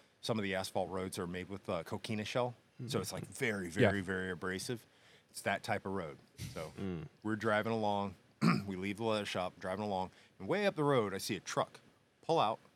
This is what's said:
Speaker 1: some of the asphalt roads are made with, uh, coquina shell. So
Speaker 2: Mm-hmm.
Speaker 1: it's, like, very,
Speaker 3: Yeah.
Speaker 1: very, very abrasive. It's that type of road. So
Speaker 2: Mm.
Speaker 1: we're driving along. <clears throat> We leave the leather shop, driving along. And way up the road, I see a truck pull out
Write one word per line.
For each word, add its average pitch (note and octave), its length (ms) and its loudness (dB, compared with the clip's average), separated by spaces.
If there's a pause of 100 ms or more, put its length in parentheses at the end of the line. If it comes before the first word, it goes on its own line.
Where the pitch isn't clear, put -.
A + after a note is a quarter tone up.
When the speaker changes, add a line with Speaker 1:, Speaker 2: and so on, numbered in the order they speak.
(220)
Speaker 1:
some A#2 160 0
of G#2 40 0
the G2 140 2
asphalt F#2+ 340 0
roads F#2+ 280 -2
are F2+ 80 0
made F2+ 240 -4
with, G2 180 -10
uh, F2 160 0
coquina G#2+ 420 -4
shell. B2 280 0 (240)
So B2+ 60 -8
Speaker 2:
Mm-hmm. A2+ 180 -2
Speaker 1:
it's, - 100 -6
like, - 160 -8
very, G#2 400 -2
Speaker 3:
Yeah. G2+ 220 6
Speaker 1:
very, G2 100 2
very F#2 300 -2
abrasive. F#2 540 -4 (460)
It's - 120 -14
that G2+ 200 0
type G2+ 240 -2
of F#2+ 60 -2
road. D#2+ 240 -4 (380)
So D#2 260 -6
Speaker 2:
Mm. F2+ 220 -4 (200)
Speaker 1:
we're G#2+ 140 0
driving G#2+ 360 2
along. G2+ 420 0 (260)
<clears throat> D3+ 260 4
We G2 100 -4
leave G2 200 -4
the A2+ 80 -4
leather G#2+ 220 2
shop, F2+ 340 -2
driving F#2+ 240 -2
along. F#2 260 0 (300)
And F#2+ 80 -8
way G3+ 180 2
up F#3+ 80 2
the D3+ 100 0
road, A#2+ 300 6
I G2 40 -2
see G2 180 -2
a D#2+ 40 -4
truck - 380 0 (480)
pull D#3+ 140 4
out A2 180 4 (180)